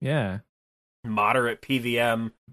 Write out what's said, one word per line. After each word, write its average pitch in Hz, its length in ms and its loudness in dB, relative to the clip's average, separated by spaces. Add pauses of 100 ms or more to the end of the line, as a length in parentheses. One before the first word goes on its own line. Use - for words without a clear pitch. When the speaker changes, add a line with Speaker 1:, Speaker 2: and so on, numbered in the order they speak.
Speaker 1:
Yeah. 120 380 -2 (680)
Speaker 2:
moderate 113 560 0
P 135 180 0
V 120 220 -2
M, 117 320 0 (200)